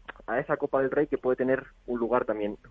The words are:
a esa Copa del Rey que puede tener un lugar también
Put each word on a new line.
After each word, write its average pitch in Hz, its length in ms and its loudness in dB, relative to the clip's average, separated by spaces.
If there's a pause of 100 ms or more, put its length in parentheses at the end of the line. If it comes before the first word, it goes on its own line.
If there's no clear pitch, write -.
(260)
a 131 140 -2
esa 147 180 -2
Copa 135 240 0
del 131 100 2
Rey 147 140 2
que 147 140 -2
puede 127 180 2
tener 131 280 0 (200)
un 120 140 -4
lugar 120 260 2
también 104 320 -2 (140)